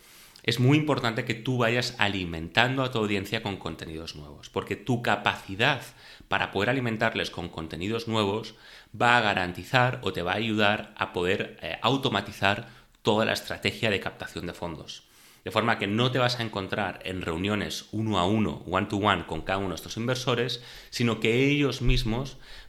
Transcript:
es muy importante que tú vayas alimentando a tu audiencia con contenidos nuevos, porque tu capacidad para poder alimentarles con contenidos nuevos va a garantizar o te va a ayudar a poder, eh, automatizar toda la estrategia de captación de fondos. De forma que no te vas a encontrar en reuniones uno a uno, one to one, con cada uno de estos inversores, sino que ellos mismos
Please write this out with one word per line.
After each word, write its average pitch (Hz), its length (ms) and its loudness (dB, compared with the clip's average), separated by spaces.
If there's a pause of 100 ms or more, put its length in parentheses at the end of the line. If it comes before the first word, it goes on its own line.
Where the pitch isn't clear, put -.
(420)
es 117 160 0
muy 135 200 6
importante 123 480 0
que 110 80 -2
tú 127 240 -2
vayas 120 400 2
alimentando 101 840 0
a 127 80 -2
tu 120 80 -2
audiencia 104 440 0
con 98 160 -4
contenidos 82 580 -10
nuevos, 73 320 -16
porque - 280 -4
tu 123 260 -2
capacidad 107 800 0 (460)
para 98 220 0
poder 104 200 2
alimentarles 113 600 0
con 85 200 -8
contenidos 85 580 -6
nuevos 110 460 0 (440)
va 120 200 6
a - 20 6
garantizar 104 840 2
o 95 120 -2
te 87 80 -2
va 90 100 0
a 101 40 0
ayudar 107 600 2
a - 160 -4
poder, 90 480 0
eh, 80 220 -6
automatizar 107 840 0 (340)
toda 110 240 4
la 107 80 2
estrategia 98 560 -2
de 95 100 2
captación - 460 -8
de 82 80 -8
fondos. - 500 -10 (400)
De - 80 -8
forma 110 260 2
que 104 80 -2
no 117 240 2
te 131 80 0
vas 123 220 0
a - 20 -2
encontrar 101 600 -4
en 92 180 -6
reuniones 87 720 -2
uno 110 260 0
a 87 80 4
uno, 101 420 2
one 95 180 2
to 101 100 -2
one, 98 280 2
con 80 180 -6
cada 95 160 0
uno 98 120 -2
de 80 60 -6
estos - 200 -10
inversores, 123 640 -2 (280)
sino 117 300 2
que 120 280 4
ellos 143 320 2
mismos 123 560 2 (320)